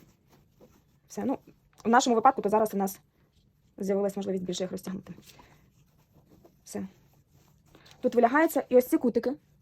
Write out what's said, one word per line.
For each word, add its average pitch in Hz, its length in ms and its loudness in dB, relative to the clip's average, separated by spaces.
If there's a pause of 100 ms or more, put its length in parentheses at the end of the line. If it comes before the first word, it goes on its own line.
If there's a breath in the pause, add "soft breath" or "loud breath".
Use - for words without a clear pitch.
(1160)
Все, 208 80 -6
ну, 262 120 -4 (460)
в 208 60 -2
нашому 240 260 4
випадку 220 260 2
то 202 80 -2
зараз 214 240 2
у 196 40 -4
нас 196 220 -2 (760)
з'явилась 196 400 -2
можливість 190 260 -6
більше 180 200 -6
їх 185 80 -8
розтягнути. 185 420 -12 (1500 soft breath)
Все. 202 240 -12 (1120 soft breath)
Тут 247 140 -2
вилягається, 262 540 4
і 247 80 6
ось 247 100 4
ці 320 100 0
кутики, 247 360 0 (280)